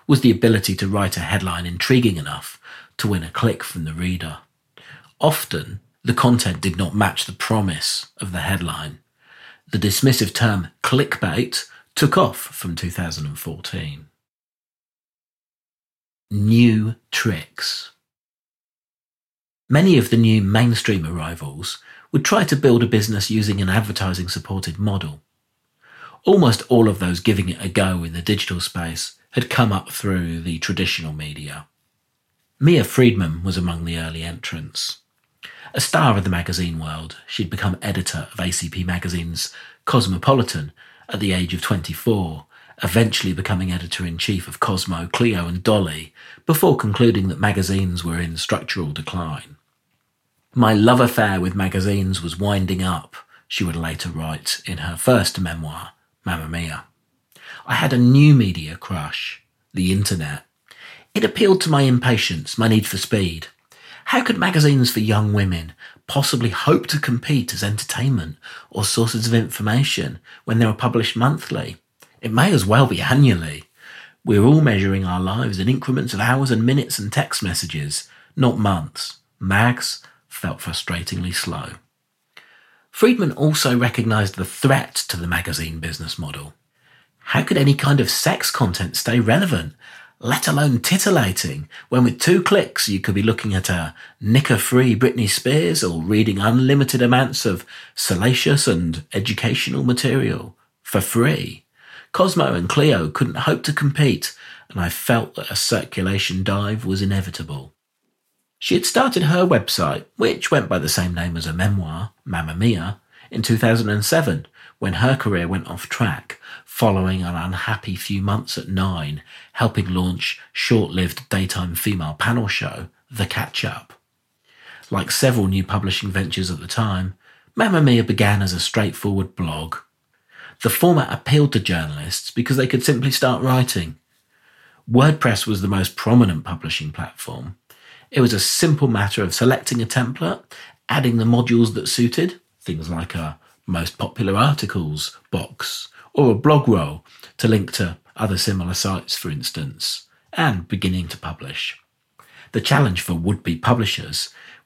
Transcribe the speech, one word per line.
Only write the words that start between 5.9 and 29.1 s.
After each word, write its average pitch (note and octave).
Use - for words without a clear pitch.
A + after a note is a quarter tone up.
the A#2+
content A2+
did F2+
not F2+
match G2+
the -
promise F#2+
of G2
the F2
headline. D#2+
The A2
dismissive G#2+
term G2+
clickbait -
took D3+
off C#3+
from -
two F2
thousand D#2+
and D2
fourteen. D2+
New A2
tricks. -
Many E3+
of A2
the A#2
new A2
mainstream G#2+
arrivals D#2+
would -
try G3+
to D#3
build B2
a A2+
business G#2+
using G#2
an F#2
advertising-supported F#2
model. F2+
Almost F3
all A#2
of G2
those F2+
giving G2
it F2+
a F#2
go F#2
in E2
the E2+
digital F#2+
space E2